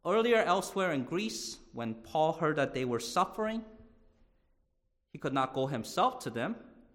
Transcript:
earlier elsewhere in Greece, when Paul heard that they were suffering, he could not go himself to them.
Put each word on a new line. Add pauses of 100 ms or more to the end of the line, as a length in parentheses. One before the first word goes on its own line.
earlier
elsewhere
in
Greece, (160)
when
Paul
heard
that
they
were
suffering, (1500)
he
could
not
go
himself
to
them. (400)